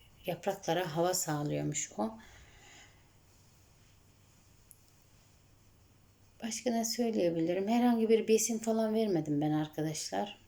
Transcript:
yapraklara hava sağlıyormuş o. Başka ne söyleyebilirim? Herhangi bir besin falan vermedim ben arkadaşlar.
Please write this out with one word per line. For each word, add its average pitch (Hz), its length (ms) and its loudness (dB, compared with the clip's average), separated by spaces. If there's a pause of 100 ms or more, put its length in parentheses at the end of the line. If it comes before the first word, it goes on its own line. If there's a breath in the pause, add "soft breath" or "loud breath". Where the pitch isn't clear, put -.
(260)
yapraklara 175 680 -2
hava 175 180 2
sağlıyormuş 147 840 -2
o. 214 120 -2 (4000 loud breath)
Başka 233 280 -2
ne 226 140 0
söyleyebilirim? 190 800 0
Herhangi 233 420 4
bir 214 180 4
besin 220 320 2
falan 220 340 0
vermedim 160 480 2
ben 151 100 2
arkadaşlar. 156 960 -4